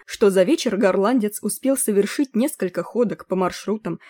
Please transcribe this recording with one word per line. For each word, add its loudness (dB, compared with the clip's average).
что 2
за 6
вечер 0
горландец 2
успел -2
совершить 0
несколько -2
ходок -4
по -4
маршрутам -4